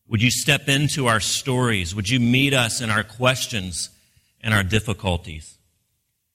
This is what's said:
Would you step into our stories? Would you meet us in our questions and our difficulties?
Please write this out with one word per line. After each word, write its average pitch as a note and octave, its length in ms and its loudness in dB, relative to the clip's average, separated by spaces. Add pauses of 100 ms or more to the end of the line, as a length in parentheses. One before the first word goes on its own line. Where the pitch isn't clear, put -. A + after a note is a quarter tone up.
Would A2 140 0
you B2 100 4
step C#3 380 0
into C#3 380 0
our A2 140 4
stories? A2+ 760 -2
Would G#2 160 -4
you B2+ 100 2
meet C3 320 2
us B2 300 0
in A2+ 80 -2
our G#2+ 120 2
questions A2+ 840 -4 (540)
and A2 100 -2
our G#2 100 4
difficulties? F2+ 960 -4 (800)